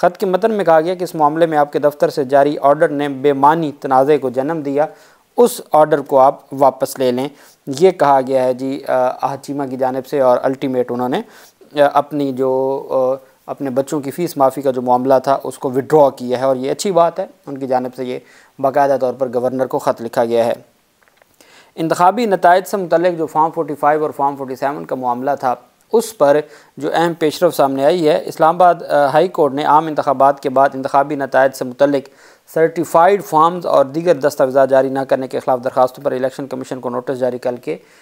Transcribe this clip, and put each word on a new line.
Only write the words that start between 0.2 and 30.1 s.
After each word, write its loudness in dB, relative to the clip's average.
मतन 0
में -2
कहा 6
गया -4
कि -6
इस -10
मामले 2
में 0
आपके 0
दफ्तर 0
से -4
जारी 2
ऑर्डर 2
ने -4
बेमानी 2
तनाज़े 2
को -2
जन्म -4
दिया, -2
उस 2
ऑर्डर 4
को -2
आप 4
वापस 0
ले 2
लें। -4
ये 2
कहा 2
गया 0
है 0
जी, -6
अ, 0
अहद -4
चीमा -8
की -8
जानिब -4
से, -4
और 4
अल्टीमेट -2
उन्होंने, -4
अ, 0
अपनी 0
जो, -2
अ, -4
अपने -8
बच्चों -2
की -8
फ़ीस -6
माफ़ी 0
का 0
जो -4
मामला 2
था 0
उसको -8
विड्रॉ 2
किया -6
है, -2
और 2
ये -6
अच्छी -4
बात 2
है। -8
उनकी -10
जानिब -4
से -10
ये -10
बाकायदा 2
तौर -2
पर -4
गवर्नर -2
को -6
ख़त -2
लिखा -2
गया 0
है। -4
इंतखाबी 0
नताइज 2
से -6
मुतल्लिक 0
जो -4
फॉर्म 0
फ़ोर्टी -6
फ़ाइव 0
और -6
फॉर्म -4
फ़ोर्टी -10
सेवन -6
का -8
मामला -4
था, -6
उस 0
पर 2
जो -6
अहम 0
पेशरफ 0
सामने 0
आई 2
है, 2
इस्लामाबाद, 2
अ, 0
हाई 2
कोर्ट 0
ने -4
आम 4
इंतखाबात 0